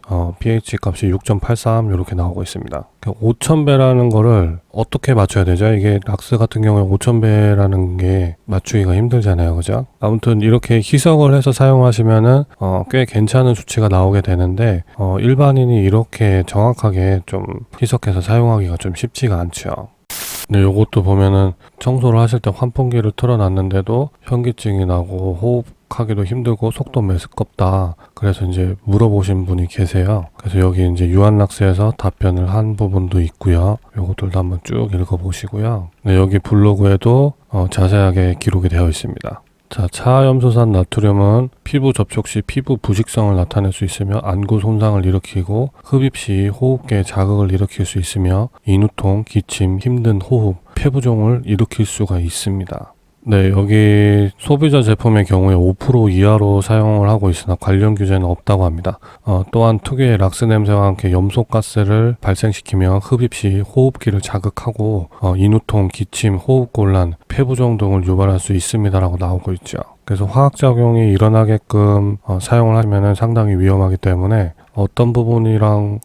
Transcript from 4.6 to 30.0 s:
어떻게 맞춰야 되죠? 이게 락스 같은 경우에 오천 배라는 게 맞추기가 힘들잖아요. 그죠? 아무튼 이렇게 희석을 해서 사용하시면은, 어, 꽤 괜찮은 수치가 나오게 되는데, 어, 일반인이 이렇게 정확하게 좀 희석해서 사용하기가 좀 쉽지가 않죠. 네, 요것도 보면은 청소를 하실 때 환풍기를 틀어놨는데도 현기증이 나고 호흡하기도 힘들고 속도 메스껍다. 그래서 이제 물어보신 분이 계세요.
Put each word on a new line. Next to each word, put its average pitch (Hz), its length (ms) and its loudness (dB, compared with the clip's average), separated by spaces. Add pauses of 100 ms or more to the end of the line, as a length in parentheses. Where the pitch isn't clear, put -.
어떻게 - 420 -2
맞춰야 101 280 2
되죠? 92 320 2
이게 101 320 2
락스 104 320 -4
같은 110 240 -2
경우에 104 200 2
오천 98 380 0
배라는 101 760 2
게 92 480 0
맞추기가 95 500 -2
힘들잖아요. 98 640 0
그죠? 101 300 -4 (120)
아무튼 107 440 0
이렇게 117 340 2
희석을 143 580 2
해서 139 160 2
사용하시면은, 123 920 4 (160)
어, 95 320 -2
꽤 127 120 2
괜찮은 120 500 0
수치가 110 340 -2
나오게 95 320 2
되는데, 92 640 0 (120)
어, 95 220 -2
일반인이 127 640 2
이렇게 98 640 2
정확하게 98 800 0
좀 95 180 -8 (380)
희석해서 104 380 -2
사용하기가 107 560 0
좀 92 180 -8
쉽지가 110 460 -4
않죠. - 480 -8 (640)
네, 98 120 4
요것도 98 400 2
보면은 98 500 2 (260)
청소를 127 400 0
하실 117 220 2
때 127 140 -2
환풍기를 120 600 -2
틀어놨는데도 98 960 0 (140)
현기증이 113 640 -2
나고 90 500 -2 (540)
호흡하기도 107 340 -4
힘들고 117 460 -2
속도 - 320 -4
메스껍다. 92 960 -2 (180)
그래서 98 320 -2
이제 92 280 -2 (100)
물어보신 98 600 0
분이 90 220 -2
계세요. 95 580 -2 (140)